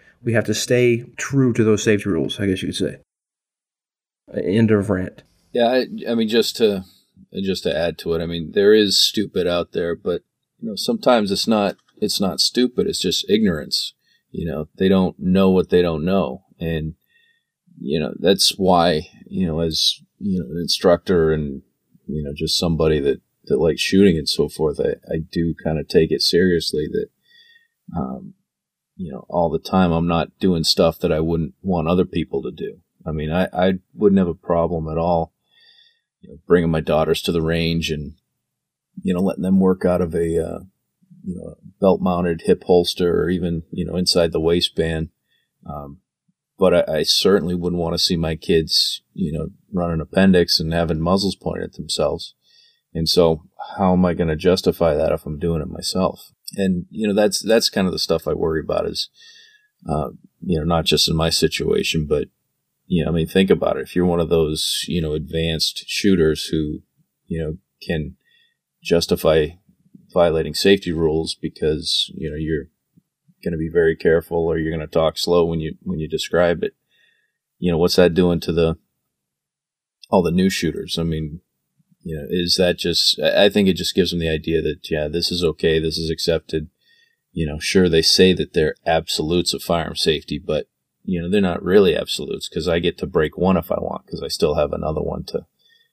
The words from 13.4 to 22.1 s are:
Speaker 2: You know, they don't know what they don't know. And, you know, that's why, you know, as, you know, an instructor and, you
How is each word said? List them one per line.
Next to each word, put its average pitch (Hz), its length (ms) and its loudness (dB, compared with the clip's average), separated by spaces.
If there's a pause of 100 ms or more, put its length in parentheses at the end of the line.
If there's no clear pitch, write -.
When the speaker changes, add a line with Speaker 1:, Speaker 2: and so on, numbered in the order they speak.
Speaker 2:
You 82 160 -6
know, 78 220 -6 (100)
they 95 100 2
don't 95 300 2
know 95 320 2
what 92 180 2
they 90 140 4
don't 82 220 -2
know. 87 400 -2 (140)
And, 80 360 -4 (840)
you 73 220 -2
know, 64 180 -4
that's - 380 2
why, 85 460 4 (240)
you 95 200 -4
know, 80 140 -2
as, 80 400 -2 (180)
you 95 220 -2
know, 80 100 -8
an 82 60 -8
instructor 85 760 2
and, 73 300 -4 (440)
you 76 160 -6